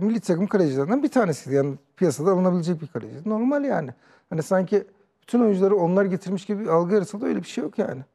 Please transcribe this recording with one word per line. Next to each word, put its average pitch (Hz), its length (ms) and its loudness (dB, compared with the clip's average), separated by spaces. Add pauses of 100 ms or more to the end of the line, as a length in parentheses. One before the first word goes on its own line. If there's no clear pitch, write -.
milli 220 180 0
takım 180 280 0
kalecilerinden 170 560 0
bir 277 60 0
tanesiydi. 160 460 0
Yani 139 180 2 (220)
piyasada 170 360 2
alınabilecek 180 500 0
bir 147 60 -12
kaleci. 110 280 -10 (100)
Normal 247 400 0
yani. 175 240 -2 (400)
Hani 160 140 -4
sanki 190 400 2 (380)
bütün - 180 0
oyuncuları 196 360 4
onlar 185 300 4
getirmiş 180 400 -4
gibi 214 180 -6
bir - 40 -8
algı 170 260 2
yaratıldı. 208 320 -2
Öyle - 140 -2
bir 170 80 -10
şey - 160 -8
yok - 140 -8
yani. 131 240 -4 (140)